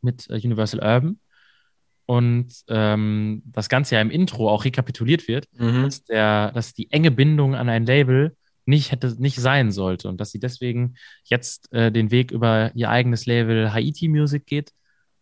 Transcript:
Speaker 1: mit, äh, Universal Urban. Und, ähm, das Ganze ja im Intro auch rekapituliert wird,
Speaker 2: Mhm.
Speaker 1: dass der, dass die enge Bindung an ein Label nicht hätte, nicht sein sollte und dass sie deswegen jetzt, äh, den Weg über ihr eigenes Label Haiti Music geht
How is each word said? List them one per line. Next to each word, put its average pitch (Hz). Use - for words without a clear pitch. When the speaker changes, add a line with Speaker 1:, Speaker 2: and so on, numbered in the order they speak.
Speaker 1:
mit, 123
äh, -
Universal 110
Urban. 127
Und, 120
ähm, 107
das -
Ganze 131
ja 110
im 110
Intro 117
auch 104
rekapituliert 127
wird, 120
Speaker 2:
Mhm. 120
Speaker 1:
dass 139
der, 107
dass 117
die -
enge 156
Bindung 135
an 120
ein 113
Label 135
nicht 143
hätte, 127
nicht 135
sein 127
sollte 95
und 92
dass 107
sie 107
deswegen 123
jetzt, -
äh, 117
den 110
Weg 123
über 113
ihr 117
eigenes 120
Label 113
Haiti 139
Music 147
geht 147